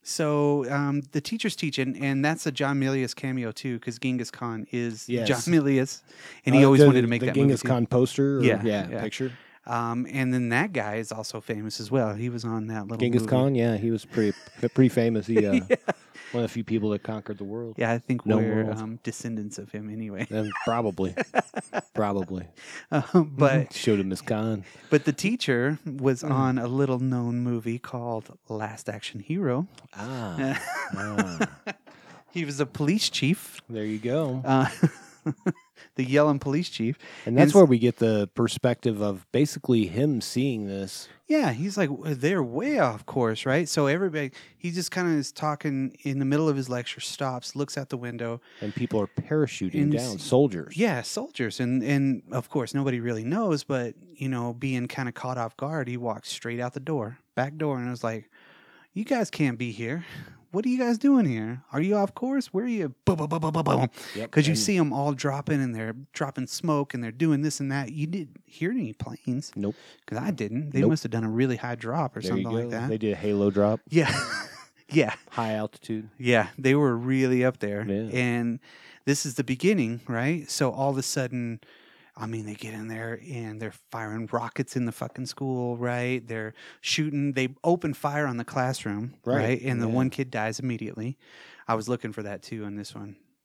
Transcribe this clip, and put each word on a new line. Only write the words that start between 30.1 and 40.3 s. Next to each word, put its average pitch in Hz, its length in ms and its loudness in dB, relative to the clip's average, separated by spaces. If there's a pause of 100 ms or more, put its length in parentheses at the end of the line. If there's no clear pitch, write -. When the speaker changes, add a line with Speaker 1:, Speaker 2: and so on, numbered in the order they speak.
Speaker 1:
<laughs> - 220 -6
Speaker 2:
Ah. 196 500 -2 (840)
Speaker 1:
He 165 140 -4
was 143 140 -8
a 143 60 2
police 151 440 0
chief. - 600 -2
Speaker 2:
There 110 160 -4
you 107 140 -4
go. 131 440 0
Speaker 1:
Uh, 131 260 4 (560)
<laughs> - 720 -6
the 135 80 -2
yelling 143 360 4
police 143 300 -2
chief. 113 280 -2 (280)
Speaker 2:
And 120 120 4
that's 143 60 12
Speaker 1:
And 147 80 10
s- 196 40 4
Speaker 2:
where 190 100 12
we 127 120 8
get 117 200 4
the 107 360 4
perspective 117 680 0
of 98 300 -4
basically 127 560 2
him 123 340 0
seeing 123 440 -2